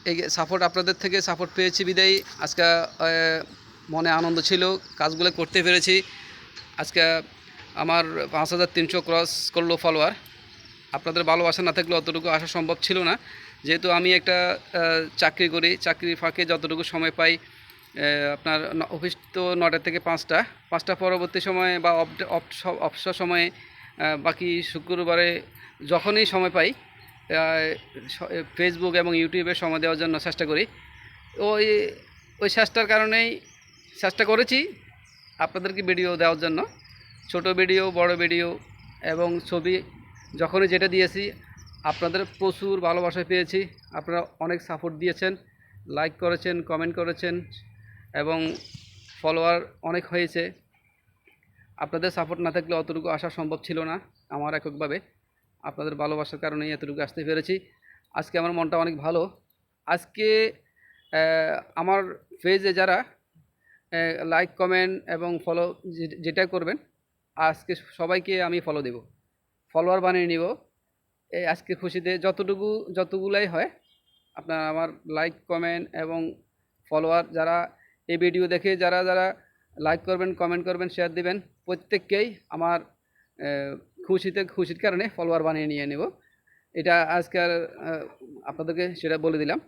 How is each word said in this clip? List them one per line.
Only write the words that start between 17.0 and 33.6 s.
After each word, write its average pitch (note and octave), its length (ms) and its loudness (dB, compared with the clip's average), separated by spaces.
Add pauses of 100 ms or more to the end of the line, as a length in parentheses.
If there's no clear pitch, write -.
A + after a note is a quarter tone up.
পাই, E3 280 4
আহ, - 960 -4
আপনার D#3 440 -2
ন-, D#3+ 60 -2
অফিস E3+ 340 -6 (160)
তো F3+ 220 0
নটা E3+ 240 4
থেকে E3 200 -2
পাঁচটা, E3 460 2 (260)
পাঁচটা E3+ 240 -2
পরবর্তী F3+ 460 0
সময়ে F#3 380 0
বা E3+ 140 4
অফ-, E3 360 0
অফ-, - 240 -4
স-, - 140 -10
অবসর - 460 -4
সময়ে, F3 380 0 (480)
আহ, D#3 180 0
বাকি E3+ 460 -2
শুক্রবারে F3 800 0 (440)
যখনই G3+ 400 4
সময় F#3 240 2
পাই, F3 200 4
আহ, - 1400 -4
স-, - 140 -12 (360)
Facebook F3 360 0
এবং F3 180 2
YouTube-এ E3+ 420 0
সময় D#3+ 260 -2
দেওয়ার D#3+ 180 0
জন্য D#3+ 200 -2
চেষ্টা E3 280 -4
করি। D#3 200 2 (680)
ওই, G#3+ 540 2 (500)
ওই G#3 80 2
চেষ্টার A3 380 2
কারণেই A3 540 2 (600)